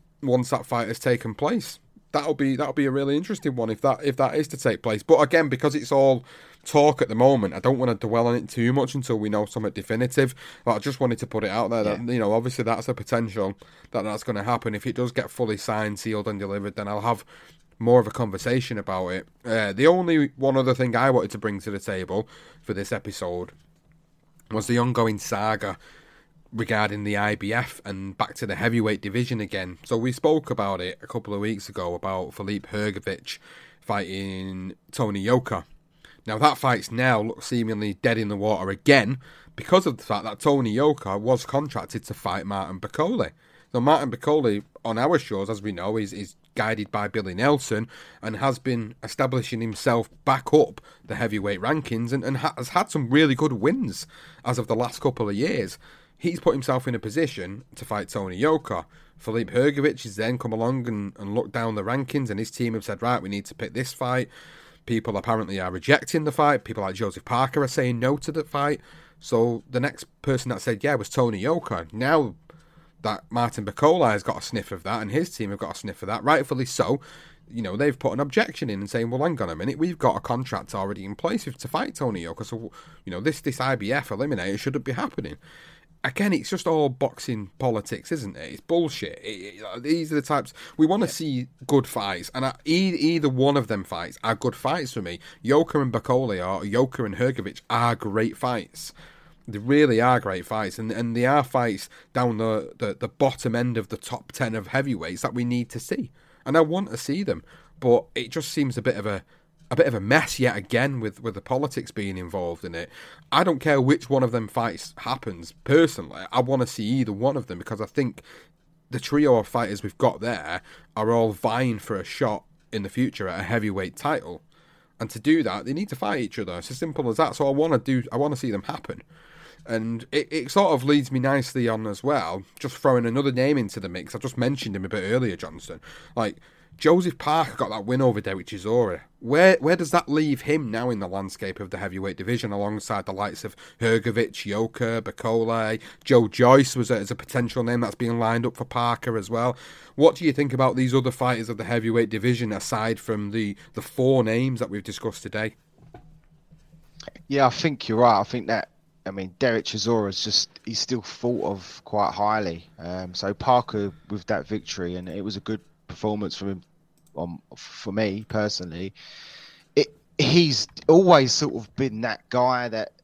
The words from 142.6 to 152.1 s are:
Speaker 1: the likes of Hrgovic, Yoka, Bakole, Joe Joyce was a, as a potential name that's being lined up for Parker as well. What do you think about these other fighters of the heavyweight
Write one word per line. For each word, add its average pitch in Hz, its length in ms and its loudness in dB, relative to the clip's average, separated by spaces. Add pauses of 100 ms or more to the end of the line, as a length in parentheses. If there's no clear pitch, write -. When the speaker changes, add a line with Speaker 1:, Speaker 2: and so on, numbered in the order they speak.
Speaker 1:
the 101 80 -6
likes 98 320 -6
of 101 120 -12 (240)
Hrgovic, 113 640 2
Yoka, 113 560 -2
Bakole, 113 800 0 (240)
Joe 117 240 8
Joyce 131 480 8
was 120 140 0
a, 120 60 4
as 101 140 -4
a 123 60 -6
potential 123 480 -4
name 120 160 0
that's 107 160 -4
being 117 240 -2
lined 117 260 2
up 120 100 -6
for - 80 -8
Parker 120 540 -2
as 98 100 -6
well. 120 280 0 (400)
What 156 180 8
do 175 100 -6
you 151 80 4
think 135 200 0
about 131 240 2
these 127 180 2
other 127 160 2
fighters 120 380 0
of 117 80 -6
the 104 80 -8
heavyweight 113 460 2